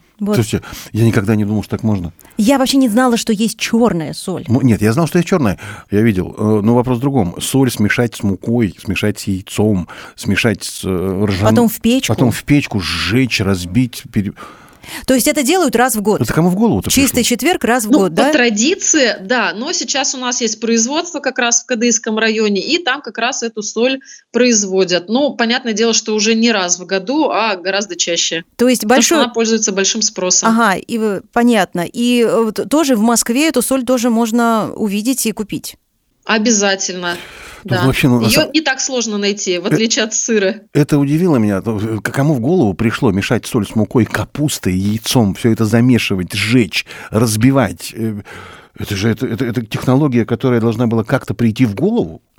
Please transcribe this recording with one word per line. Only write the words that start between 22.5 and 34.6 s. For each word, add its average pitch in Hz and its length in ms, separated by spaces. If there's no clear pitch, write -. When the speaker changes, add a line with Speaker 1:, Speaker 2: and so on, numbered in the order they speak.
Speaker 3:
и 240 160
там 285 240
как - 160
раз 240 240
эту 226 220
соль 254 340
производят. 190 760
Ну, 262 240
понятное 240 400
дело, 220 200
что 220 200
уже 214 220
не 233 160
раз 180 260
в 180 80
году, 196 460
а 208 240
гораздо 190 400
чаще. 170 480
Speaker 1:
То 240 120
есть 240 140
Speaker 3:
Потому 247 180
что 330 140
Speaker 1:
большой 294 100
Speaker 3:
она 226 80
пользуется 220 380
большим 196 320
спросом. 185 460
Speaker 1:
Ага, 226 280
и - 220
вы, 208 240
понятно. 226 580
И, 240 300
э, 220 220
вот 214 160
тоже 277 260
в 202 60
Москве 240 460
эту 254 160
соль 262 220
тоже 247 260
можно 226 640